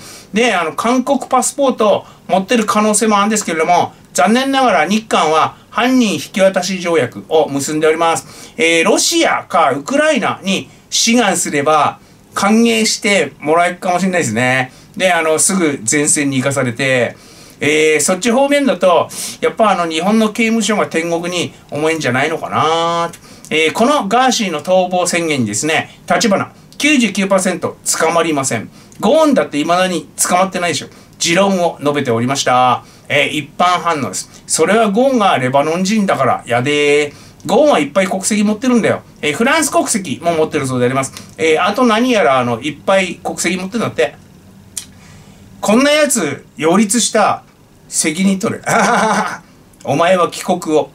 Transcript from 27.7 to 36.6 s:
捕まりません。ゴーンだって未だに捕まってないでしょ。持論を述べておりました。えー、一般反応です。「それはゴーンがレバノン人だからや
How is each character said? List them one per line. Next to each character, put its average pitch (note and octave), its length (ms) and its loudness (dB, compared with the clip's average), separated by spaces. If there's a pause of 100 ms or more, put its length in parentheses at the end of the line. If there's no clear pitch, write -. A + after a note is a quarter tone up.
捕 D#3+ 120 2
ま E3+ 120 2
り E3 80 -2
ま C#3 140 -2
せ B2 120 -4
ん。 F#2 120 -12 (300)
ゴ D4+ 260 4
ー - 20 4
ン C#4 60 2
だ D#3 120 2
っ - 40 -10
て D3 80 -6
未 D#3+ 200 0
だ F#3 100 2
に E3 280 -6
捕 - 200 0
ま F#3 100 2
っ F#3 60 -4
て F#3 80 -6
な F3 80 -2
い E3 40 0
で C#3+ 40 -2
し - 80 -8
ょ。 - 40 -16 (300)
持 E3+ 180 0
論 G3 240 2
を E3+ 200 -2
述 D3 140 -2
べ D3 100 -2
て A#2+ 80 0
お A2+ 100 0
り B2 60 -2
ま C#3 80 -2
し C3+ 80 -4
た。 B2+ 420 2 (240)
え C#3 160 0
ー、 - 40 -2
一 D3 280 -6
般 F3+ 240 2
反 E3 200 -2
応 G#2+ 80 -6
で F#2+ 40 -10
す。 - 160 -10 (160)
「そ - 220 0
れ G3+ 100 4
は A3 120 2
ゴ A#3+ 200 2
ー C4 60 2
ン A#3 40 2
が F3+ 200 4
レ B2+ 100 -2
バ C#3 140 2
ノ D#3+ 120 -2
ン F#3 80 -2
人 G3+ 220 0
だ E3 100 0
か C3 100 0
ら G#2 200 0
や A#2+ 160 0